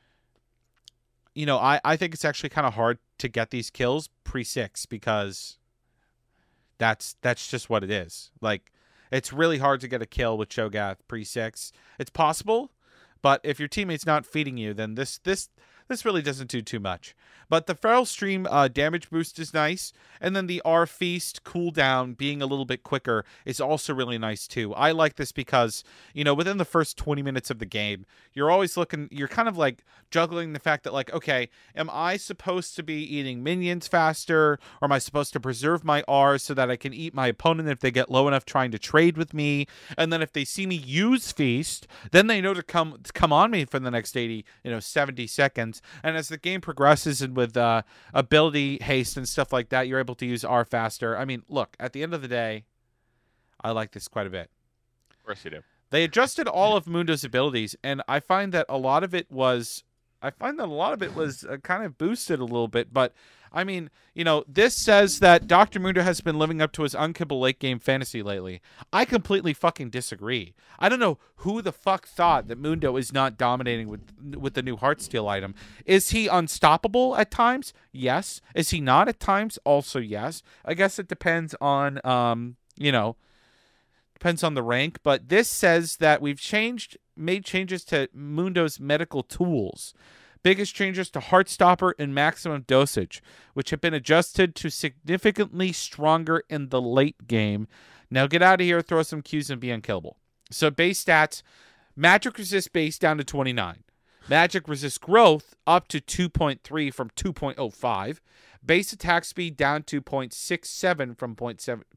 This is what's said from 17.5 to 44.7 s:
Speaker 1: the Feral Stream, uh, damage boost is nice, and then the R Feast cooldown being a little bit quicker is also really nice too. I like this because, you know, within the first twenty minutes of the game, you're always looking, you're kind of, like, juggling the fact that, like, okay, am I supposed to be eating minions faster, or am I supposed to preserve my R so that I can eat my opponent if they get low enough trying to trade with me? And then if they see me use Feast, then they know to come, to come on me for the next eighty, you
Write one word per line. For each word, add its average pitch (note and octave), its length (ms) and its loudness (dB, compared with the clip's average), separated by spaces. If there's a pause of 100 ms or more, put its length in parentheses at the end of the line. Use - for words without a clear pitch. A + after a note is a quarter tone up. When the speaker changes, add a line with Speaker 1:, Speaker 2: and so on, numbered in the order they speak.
Speaker 1:
the F#3 80 -4
Feral A3+ 320 2
Stream, F#3+ 440 -4
uh, C#3 180 4
damage D3+ 420 -2
boost D#3+ 280 -4
is D#3+ 140 -12
nice, D#3 400 -2 (300)
and F#3 120 -2
then F#3+ 120 -2
the F3 180 -6
R E3 220 4
Feast - 580 -6
cooldown C3+ 720 0
being C#3+ 240 -4
a C#3 60 -2
little C#3 180 -4
bit B2+ 180 -6
quicker A#2+ 440 -2 (180)
is C3 160 -6
also D3 320 -2
really B2 240 -4
nice A2 300 -6
too. G#2+ 260 -6
I D3+ 200 2
like D#3+ 240 0
this C#3 160 -8
because, B2 520 0 (300)
you D3 100 -4
know, C#3+ 80 4
within E3+ 240 -2
the F#3 80 0
first - 320 0
twenty D3 240 -4
minutes C3+ 300 -6
of A#2+ 80 -8
the G#2+ 80 -10
game, G#2 400 -6 (260)
you're D3 180 0
always F#3 280 2
looking, D3+ 320 -4
you're C#3 180 -6
kind A#3 200 -2
of, F#3 100 -4
like, C3+ 260 0 (260)
juggling E3 440 -2
the C#3+ 60 -10
fact D3+ 240 -2
that, B2 100 -8
like, C3+ 180 -4
okay, C3 380 -2 (260)
am D#3 160 -4
I E3+ 240 -2
supposed F#3 600 -6
to E3+ 60 -8
be D3+ 200 -6
eating C3+ 400 -8
minions F3 440 -4
faster, D#3+ 720 2 (220)
or C#3+ 60 2
am C#3+ 60 2
I C3+ 60 4
supposed C#3+ 360 -4
to C#3 60 -4
preserve C3+ 440 -2
my D3 240 0
R C#3 300 6
so C#3+ 160 -8
that C3 160 2
I B2+ 60 -2
can C3+ 180 -8
eat D#3+ 180 -10
my C3 140 -2
opponent D#3+ 420 0
if C#3 120 -4
they C3 100 0
get B2 200 0
low C3 180 4
enough C3+ 180 0
trying B2+ 240 0
to A2 80 -6
trade D#3+ 400 4
with D#3+ 160 -6
me? D3 320 -2 (320)
And E3 120 0
then E3 120 0
if D#3 100 -6
they C#3 140 -4
see - 180 -8
me F#3 120 -4
use F3 560 0
Feast, C3+ 540 -2 (260)
then G3+ 160 8
they G#3+ 120 2
know F#3+ 140 0
to F3 80 -4
come, D#3+ 400 -2
to - 100 -18
come D#3+ 200 2
on F#3 180 6
me E3+ 160 0
for C#3 120 -4
the B2+ 120 -6
next A#2 260 -4
eighty, A2+ 300 -6 (180)
you B2 60 -8